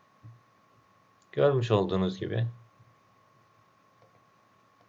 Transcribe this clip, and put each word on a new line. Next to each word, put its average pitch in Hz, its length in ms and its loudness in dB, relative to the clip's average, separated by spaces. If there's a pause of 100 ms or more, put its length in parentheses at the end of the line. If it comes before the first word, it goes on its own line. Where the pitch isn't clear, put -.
(1300)
Görmüş 135 400 2
olduğunuz 95 480 0
gibi 117 280 -2 (2500)